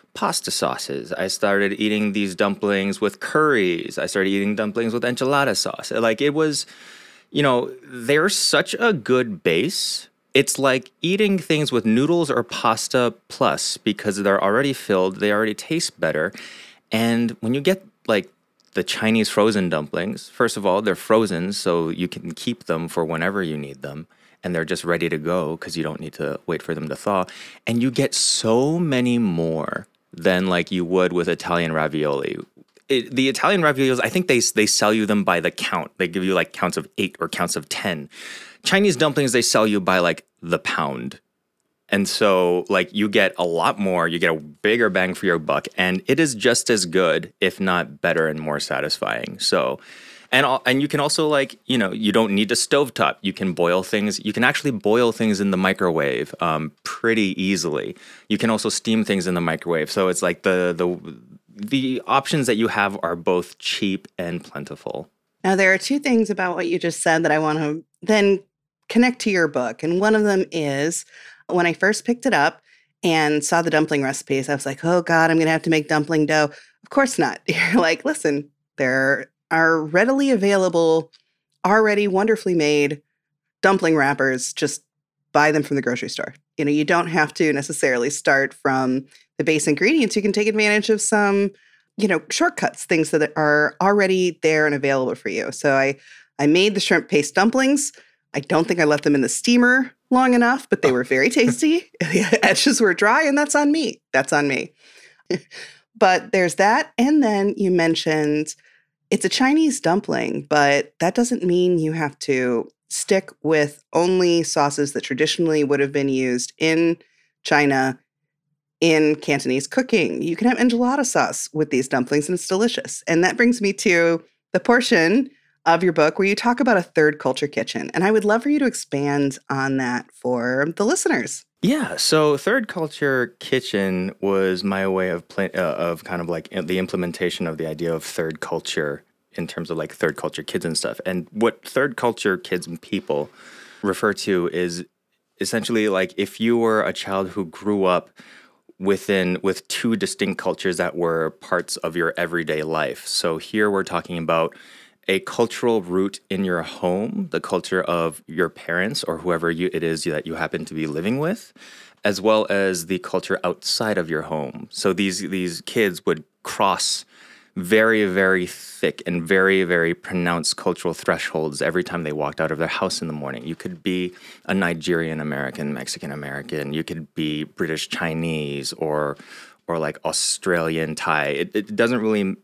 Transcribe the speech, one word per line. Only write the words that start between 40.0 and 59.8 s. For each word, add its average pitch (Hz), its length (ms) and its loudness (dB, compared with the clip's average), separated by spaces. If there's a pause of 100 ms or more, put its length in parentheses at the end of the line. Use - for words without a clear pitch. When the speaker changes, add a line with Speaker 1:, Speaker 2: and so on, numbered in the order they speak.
Speaker 1:
the 85 160 -2
pound. 67 640 -6 (680)
And 101 200 0
so, 90 600 2
like, 92 260 0
you 104 140 0
get 98 300 2
a 90 60 0
lot 87 340 0
more, 90 300 0
you 82 100 -4
get 85 160 2
a 78 60 -6
bigger 107 480 0
bang 92 260 0
for 98 120 -4
your 85 120 2
buck, 73 380 -2
and 92 300 0
it 139 120 2
is 147 160 0
just 117 360 0
as 101 160 0
good, 82 540 0
if 92 200 -2
not 87 400 -2
better 82 260 0
and 78 140 -4
more 76 180 -4
satisfying. 69 800 -6
So, 69 420 0 (520)
and 135 140 4
al-, 131 180 0
and 127 160 2
you 147 80 0
can 143 100 -2
also, 151 300 0
like, 139 380 -2
you 127 100 -2
know, 98 160 0
you 107 180 0
don't 107 240 4
need 101 160 2
a 92 40 2
stovetop. 135 680 0
You 95 140 -4
can 92 180 -2
boil 87 300 2
things, 104 420 -2
you 107 80 -4
can 117 120 -2
actually 139 260 -2
boil 113 420 2
things 107 280 0
in 101 100 0
the 92 80 0
microwave, 80 840 0
um, 80 320 -2 (120)
pretty 110 560 0
easily. 82 560 -2 (320)
You 104 100 0
can 117 100 0
also 110 220 0
steam 110 340 0
things 98 220 -2
in 92 80 0
the 85 80 -2
microwave. 80 480 -2